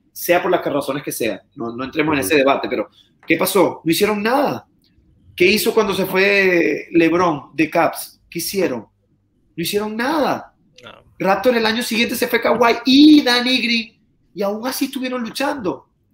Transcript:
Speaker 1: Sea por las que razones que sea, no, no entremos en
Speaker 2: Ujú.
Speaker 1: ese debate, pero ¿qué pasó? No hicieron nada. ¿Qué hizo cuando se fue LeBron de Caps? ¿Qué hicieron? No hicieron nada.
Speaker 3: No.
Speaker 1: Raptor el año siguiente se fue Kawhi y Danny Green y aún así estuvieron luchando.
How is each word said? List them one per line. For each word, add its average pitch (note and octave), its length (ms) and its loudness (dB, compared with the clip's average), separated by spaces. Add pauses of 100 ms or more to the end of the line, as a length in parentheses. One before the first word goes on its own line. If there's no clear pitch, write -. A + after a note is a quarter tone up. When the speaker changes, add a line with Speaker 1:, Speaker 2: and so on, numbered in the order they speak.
(120)
Speaker 1:
Sea F3 300 0
por F#3 80 -2
las F3 100 0
que D#3+ 100 -6
razones C#3 340 -4
que D#3 80 -10
sea, G#2+ 280 -6 (140)
no, A#2 220 -10
no C3 80 -8
entremos D3+ 300 -2
en C#3 40 0
Speaker 2:
Ujú. C3 80 -2
Speaker 1:
ese D#3+ 120 2
debate, C3 300 2
pero A2 220 -6 (340)
¿qué D#3+ 120 0
pasó? - 480 0
No D#3+ 80 0
hicieron G3+ 280 0
nada. A3+ 460 -2 (680)
¿Qué F3+ 100 2
hizo G#3+ 260 2
cuando G3+ 220 0
se F#3 100 -2
fue F#3 880 0
LeBron E3 640 0
de D3 160 -2
Caps? - 580 -2
¿Qué E3+ 120 -10
hicieron? D#3 400 -4
No - 840 -16
hicieron G#3+ 340 -4
nada. B3+ 560 -2 (300)
Speaker 3:
No. G#2+ 80 -20 (260)
Speaker 1:
Raptor G3 400 2
el A3+ 80 0
año A3 200 -2
siguiente A3+ 320 -2
se - 100 -2
fue A3+ 140 0
Kawhi A#3 460 2
y D4 360 8
Danny B3 360 2
Green A3+ 420 -4 (340)
y F#3+ 80 -6
aún G#3+ 240 -4
así C4 200 -4
estuvieron B3 360 -6
luchando. A#3+ 680 -6 (240)